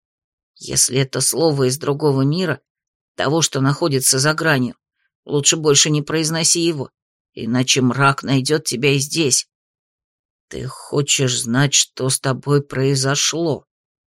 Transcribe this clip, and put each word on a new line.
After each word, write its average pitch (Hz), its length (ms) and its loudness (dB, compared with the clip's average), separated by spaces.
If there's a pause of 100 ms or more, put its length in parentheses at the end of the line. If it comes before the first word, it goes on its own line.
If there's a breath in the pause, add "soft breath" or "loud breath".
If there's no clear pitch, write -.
(540)
"Если 127 440 -2
это 131 220 -2
слово 139 480 2
из 131 100 -2
другого 143 440 0
мира, 156 380 0 (540)
того, 143 280 0
что - 180 -2
находится 139 580 0
за 151 160 2
гранью, 151 420 0 (520)
лучше 147 280 0
больше 156 340 2
не 151 120 2
произноси 160 580 0
его, 165 300 -2 (440)
иначе 123 480 0
мрак 135 400 2
найдёт 139 420 0
тебя 139 300 0
и 143 40 0
здесь. 143 500 -2 (1000)
Ты 127 180 -10
хочешь 127 760 -2
знать, 127 320 2
что - 340 -2
с 131 100 -2
тобой 139 440 0
произошло?" 139 1040 -2 (460)